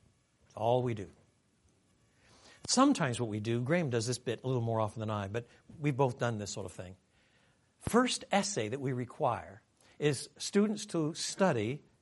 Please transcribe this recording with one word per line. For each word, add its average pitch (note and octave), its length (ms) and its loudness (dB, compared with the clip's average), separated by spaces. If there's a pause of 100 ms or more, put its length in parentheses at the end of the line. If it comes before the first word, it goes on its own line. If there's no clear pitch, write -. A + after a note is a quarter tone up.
(480)
That's - 80 -18
all A#2 260 2
we A#2+ 120 -2
do. F#2+ 140 -10 (1600)
Sometimes E3+ 540 4
what A#2 80 0
we G#2 100 -2
do, A#2 220 0
Graham D3 300 2
does A#2 180 0
this B2 100 -2
bit A2+ 240 -4
a B2+ 60 -4
little C3 120 0
more A2+ 200 0
often G#2+ 180 -2
than G#2+ 120 -4
I, G#2 180 -2
but A#2 180 -6 (320)
we've C#3+ 180 -2
both B2 220 2
done A#2 200 0
this G#2 120 -6
sort F#2+ 160 -8
of - 60 -12
thing. F#2 240 -14 (920)
First B3 440 2
essay F#3+ 340 0
that B2+ 140 -4
we C#3+ 120 -2
require A#2 720 -4 (380)
is D3 360 0
students G#3 500 0
to E3 280 -2
study C#3 680 0 (220)